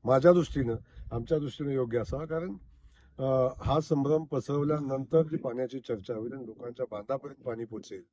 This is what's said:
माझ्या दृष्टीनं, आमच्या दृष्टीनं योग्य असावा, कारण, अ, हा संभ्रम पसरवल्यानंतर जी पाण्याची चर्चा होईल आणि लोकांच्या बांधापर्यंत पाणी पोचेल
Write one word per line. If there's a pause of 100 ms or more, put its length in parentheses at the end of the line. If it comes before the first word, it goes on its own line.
माझ्या
दृष्टीनं, (380)
आमच्या
दृष्टीनं
योग्य
असावा,
कारण, (640)
अ,
हा
संभ्रम
पसरवल्यानंतर
जी
पाण्याची
चर्चा
होईल
आणि
लोकांच्या
बांधापर्यंत
पाणी
पोचेल (100)